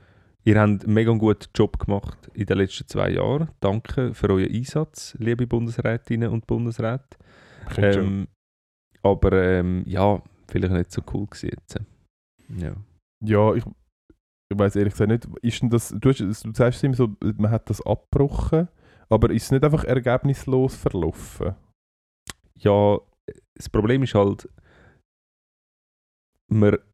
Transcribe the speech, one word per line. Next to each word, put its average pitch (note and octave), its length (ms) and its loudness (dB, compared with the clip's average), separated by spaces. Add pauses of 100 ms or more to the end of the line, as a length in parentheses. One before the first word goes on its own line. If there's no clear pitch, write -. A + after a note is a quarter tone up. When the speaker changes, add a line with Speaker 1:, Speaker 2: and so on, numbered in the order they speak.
(500)
Speaker 1:
ihr G#2+ 100 6
habt G#2 240 2
einen G#2 100 0
mega A2+ 180 4
guten G#2+ 440 0
Job - 220 2
gemacht - 560 -6
in G#2+ 120 -6
den G2 120 0
letzten - 280 -2
zwei F#2+ 260 -2
Jahren. A#2+ 360 -2 (120)
Danke A2+ 540 -2
für - 160 -2
euren F#2+ 240 0
Einsatz, - 640 -6
liebe A#2+ 280 -2
Bundesrätinnen A#2 840 -2
und A2+ 160 -4
Bundesräte. A#2 680 -4 (520)
Speaker 2:
Ich - 60 -10
finde G2+ 200 4
schon. G2 120 2
Speaker 1:
Ähm, G2 220 -4 (720)
aber, G2 300 2
ähm, F2+ 540 2
ja, F#2+ 360 0 (260)
vielleicht F#2 260 -2
nicht F2 180 -2
so G2 100 -6 (100)
cool G#2 140 -4
gewesen - 260 -10
jetzt. - 280 -12 (760)
Ja. E2+ 160 -8 (520)
Speaker 2:
Ja, G#2+ 300 4
ich, A#2 100 -2 (840)
ich G2+ 80 -2
weiss G2+ 180 2
ehrlich G2+ 160 2
gesagt G#2 180 0
nicht, A#2 160 0 (160)
ist A#2+ 200 -4
denn B2 80 0
das, A#2 180 0 (100)
du C3 120 2
hast, C3+ 100 0
du A2 340 -6
sagst B2 300 2
immer C3+ 100 0
so, A#2+ 140 2 (300)
man G#2+ 120 2
hat A2+ 200 -2
das G#2 140 -6
abgebrochen, C#3+ 840 0 (400)
aber A2 220 4
ist A2+ 140 0
es - 60 -12
nicht C3+ 140 2
einfach D3+ 200 2
ergebnislos B2+ 920 0
verlaufen? - 760 -4 (1040)
Speaker 1:
Ja, G2+ 400 4 (580)
das - 140 -18
Problem A#2 320 2
ist B2 120 -2
halt, G2+ 320 2 (2000)
man G#2 240 4 (180)